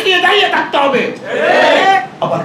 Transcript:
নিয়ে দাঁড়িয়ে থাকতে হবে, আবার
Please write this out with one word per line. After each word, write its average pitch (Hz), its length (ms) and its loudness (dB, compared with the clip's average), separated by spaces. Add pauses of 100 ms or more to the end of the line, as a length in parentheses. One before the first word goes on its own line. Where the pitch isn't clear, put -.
নিয়ে 370 180 2
দাঁড়িয়ে 381 300 2
থাকতে 320 300 -2
হবে, 254 180 0 (1200)
আবার 160 200 -2